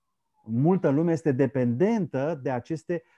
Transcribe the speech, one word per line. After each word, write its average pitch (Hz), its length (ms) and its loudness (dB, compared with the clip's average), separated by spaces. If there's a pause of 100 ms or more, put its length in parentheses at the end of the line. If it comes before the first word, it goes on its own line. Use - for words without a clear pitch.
(440)
Multă 147 440 2
lume 165 240 2
este 156 200 0
dependentă 135 1080 0
de 139 80 -4
aceste 160 520 -6 (160)